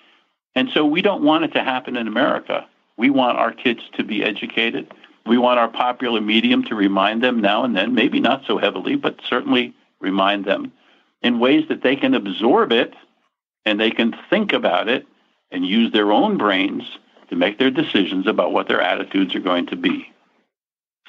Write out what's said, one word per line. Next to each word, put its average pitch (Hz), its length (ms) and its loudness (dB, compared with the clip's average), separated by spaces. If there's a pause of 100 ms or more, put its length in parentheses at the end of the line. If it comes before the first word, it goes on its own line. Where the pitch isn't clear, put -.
(560)
And 127 180 0
so 156 120 2
we 156 160 2
don't 185 220 0
want 156 200 4
it 143 100 -4
to 120 100 0
happen 127 340 -4
in 117 100 -4
America. 113 580 -2 (300)
We 123 140 2
want 123 280 2
our 117 140 0
kids 117 300 -2 (160)
to 110 60 -2
be 104 200 -4
educated. 113 680 -4 (320)
We 117 120 4
want 123 220 4
our 113 100 2
popular 123 520 -2
medium 117 440 2
to 113 100 -6
remind 101 480 2
them 123 160 2
now 104 240 0
and 117 120 -2
then, - 200 0
maybe 147 240 2
not 127 260 0
so 104 120 -2
heavily, 95 380 -2
but - 320 -6
certainly 127 460 -2 (260)
remind 98 460 -2
them 101 260 -4 (500)
in 120 180 0
ways 147 300 4
that 117 120 -4
they 131 140 2
can 131 180 0
absorb 117 580 0
it 120 220 2 (720)
and 107 140 0
they 110 100 2
can 113 260 0 (140)
think 208 240 0
about 98 340 0
it 131 200 -2 (420)
and 90 160 -4
use 107 260 2
their 104 200 4
own 175 260 2
brains 98 460 0 (460)
to - 60 -8
make 90 220 0
their 131 140 2
decisions 98 560 0
about 95 240 0
what 98 160 -2
their - 140 0
attitudes 95 520 -2
are 104 60 -4
going 90 260 -2
to - 100 -8
be. - 360 -4 (960)